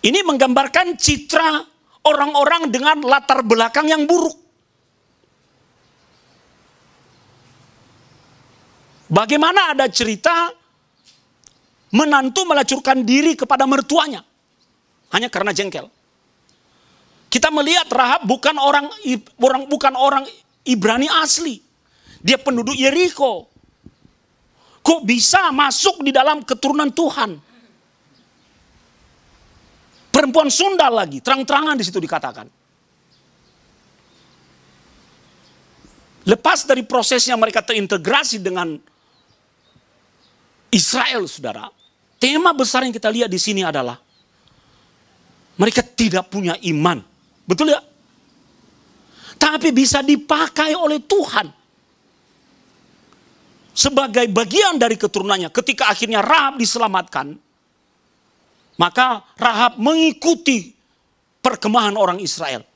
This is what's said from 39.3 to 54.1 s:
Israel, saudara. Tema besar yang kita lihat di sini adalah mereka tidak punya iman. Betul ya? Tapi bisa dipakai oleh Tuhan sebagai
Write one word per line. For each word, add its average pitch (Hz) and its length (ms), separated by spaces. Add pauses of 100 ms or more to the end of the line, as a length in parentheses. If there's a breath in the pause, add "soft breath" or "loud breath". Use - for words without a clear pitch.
Israel, 240 560
saudara. 117 440 (500)
Tema 311 320
besar 262 320
yang 254 80
kita 220 240
lihat 233 160
di 180 80
sini 196 240
adalah 139 320 (1600)
mereka 226 320
tidak 185 400
punya 190 400
iman. 160 320 (480)
Betul 285 240
ya? 285 80 (1600 loud breath)
Tapi 311 320
bisa 269 320
dipakai 302 720
oleh 302 240
Tuhan 233 480 (2250)
sebagai 247 640